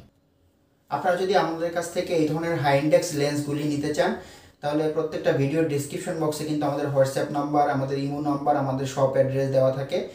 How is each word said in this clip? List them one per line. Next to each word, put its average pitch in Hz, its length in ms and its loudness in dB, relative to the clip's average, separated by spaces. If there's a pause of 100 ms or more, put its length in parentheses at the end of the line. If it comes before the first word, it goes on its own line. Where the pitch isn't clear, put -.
(880)
আপনারা 180 260 0
যদি 190 200 2
আমাদের 165 360 0
কাছ 170 220 -4
থেকে 180 200 -2
এই 156 140 4
ধরনের 165 280 -2
হাই 139 240 2
index 156 340 4
লেন্সগুলি 143 500 -2
নিতে 147 320 -2
চান, 196 200 0 (460)
তাহলে 151 280 0
প্রত্যেকটা 156 420 -2
ভিডিওর 143 360 2
description 147 520 -4
বক্সে 156 240 -2
কিন্তু 151 220 -2
আমাদের 143 220 -2
WhatsApp 135 440 0
number, 147 380 2
আমাদের 135 280 -2
ইমো 143 240 -4
number, 147 360 0
আমাদের 135 280 -2
shop 135 280 0
address 135 380 2
দেওয়া 131 200 4
থাকে। 139 440 -4